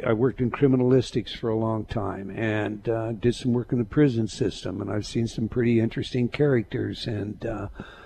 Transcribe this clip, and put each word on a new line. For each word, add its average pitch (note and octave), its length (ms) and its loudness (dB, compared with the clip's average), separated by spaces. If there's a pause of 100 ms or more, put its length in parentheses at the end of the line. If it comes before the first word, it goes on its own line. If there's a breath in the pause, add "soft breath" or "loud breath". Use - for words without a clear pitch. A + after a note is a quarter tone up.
I A#2 80 4
worked A2+ 260 2
in A#2+ 120 2
criminalistics B2+ 840 4
for A#2 140 -4
a A2 60 0
long A2 300 0
time G2 440 -6
and, G#2+ 580 -2
uh, A2+ 260 0
did A2+ 220 0
some B2 180 0
work A#2+ 180 -2
in B2+ 80 2
the A#2 60 0
prison A#2 420 2
system, G2 540 -4
and G2+ 100 -6
I've G#2 140 -4
seen A#2 220 -2
some A2+ 200 -4
pretty A#2 320 2
interesting A#2+ 500 0
characters. A2+ 800 0
And, G#2 380 -6
uh, G#2 220 -6 (380 loud breath)